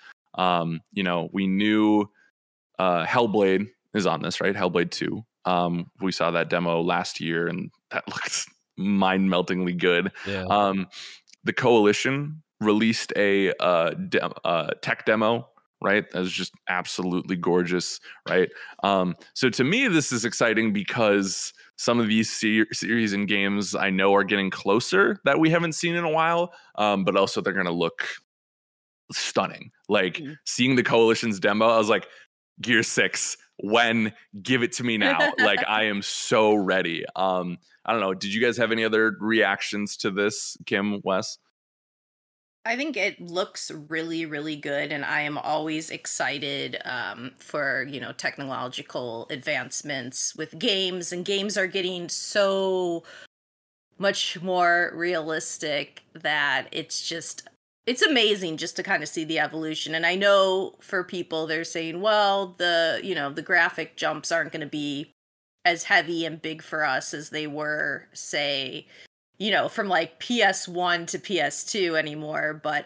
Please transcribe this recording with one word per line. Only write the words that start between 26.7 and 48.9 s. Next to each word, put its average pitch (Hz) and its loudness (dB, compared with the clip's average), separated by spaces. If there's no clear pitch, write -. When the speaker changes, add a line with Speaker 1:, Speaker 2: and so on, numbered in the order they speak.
Speaker 1:
um, 101 2
but 98 2
also 98 2
they're 98 -2
gonna 90 0
look 85 -2
stunning. - -4
Like, 95 2
Speaker 3:
Mm. 147 -10
Speaker 1:
seeing 127 2
the 120 4
Coalition's 113 4
demo, 104 4
I 113 6
was 107 4
like, 107 0
"Gear 117 2
six, - 0
when? 113 2
Give 120 2
it 117 0
to 127 -4
me 117 0
now." 294 2
Speaker 3:
<laughs> - -6
Speaker 1:
Like, - 2
I - 2
am 104 0
so 110 4
ready. 92 0
Um, 92 -2
I - 0
don't 113 0
know. 95 0
Did 98 -6
you 113 -2
guys 120 2
have 113 2
any 113 0
other 110 2
reactions 104 0
to 110 -4
this, 101 -2
Kim, 101 -2
Wes? 95 -2
Speaker 3:
I 233 -2
think 277 -4
it 190 -4
looks 175 -6
really, 160 -6
really 151 -6
good, 147 -4
and 147 -4
I 151 -2
am 147 -4
always 156 -4
excited, 139 -6
um, 117 -8
for, 135 -4
you 135 -10
know, 120 -8
technological 127 -8